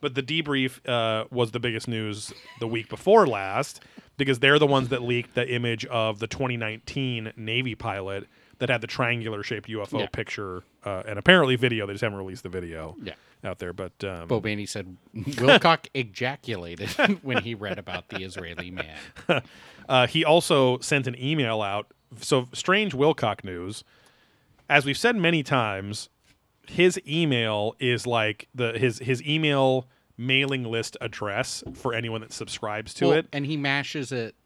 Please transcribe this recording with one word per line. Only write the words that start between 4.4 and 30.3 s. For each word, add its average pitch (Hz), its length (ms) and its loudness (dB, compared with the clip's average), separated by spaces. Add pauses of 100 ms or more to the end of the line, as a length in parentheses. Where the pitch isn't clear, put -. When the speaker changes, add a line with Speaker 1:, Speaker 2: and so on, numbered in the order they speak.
Speaker 1:
the 151 60 6
ones 135 240 4
that 123 140 -2
leaked 120 320 -2
the 123 120 0
image 120 400 -2
of 110 320 -2
the 110 80 -4
twenty 127 300 -4
nineteen 113 800 -6
Navy 113 400 -2
pilot 98 520 -6 (320)
that - 100 -2
had 123 120 2
the 110 60 -10
triangular-shaped 113 840 -4
U 110 120 -6
F 98 120 -8
O 107 60 -2
Speaker 2:
Yeah. 101 80 -2
Speaker 1:
picture, 95 560 -8 (220)
uh, 95 200 -6
and 107 140 -8
apparently 147 380 6
video. 113 280 2
They 101 80 -6
just 98 100 -6
haven't 104 140 -2
released 95 260 -10
the 92 60 -8
video 82 540 -8
Speaker 2:
Yeah. 90 100 -10 (300)
Speaker 1:
out 95 160 -8
there. 90 140 -8
But, 90 300 -10
um, 90 260 -8
Speaker 2:
Bobaney 104 380 -2
said 92 280 -10 (200)
Wilcock 143 720 4
<laughs> - 40 -20
ejaculated 101 960 -6
<laughs> 208 340 0
when 127 200 0
he 117 120 -6
read 98 220 -6
about 90 320 -10
the 98 140 -8
Israeli 90 480 -12
man. 78 260 -10 (300)
Speaker 1:
<laughs> 143 140 2 (480)
Uh, 127 160 6
he 160 180 0
also 151 580 6
sent 139 260 0
an 123 120 -8
email 127 440 0
out. 101 240 -4 (340)
So 127 320 2
strange 202 400 2
Wilcock 127 500 2
news. 92 400 -8 (880)
As 143 160 6
we've 139 100 0
said 240 200 4
many 170 260 4
times, 107 680 -2 (580)
his 180 400 4
email 117 720 0
is 123 260 0
like 110 480 0
the, 120 240 -2
his, 120 220 2
his 123 240 -2
email 139 640 2 (280)
mailing 131 480 0